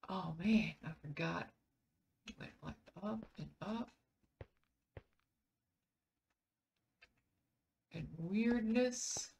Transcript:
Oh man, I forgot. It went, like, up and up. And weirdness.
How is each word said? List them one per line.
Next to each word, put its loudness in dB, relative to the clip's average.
Oh -2
man, 6
I -6
forgot. -4
It -14
went, -12
like, -8
up -4
and -8
up. -4
And -6
weirdness. 2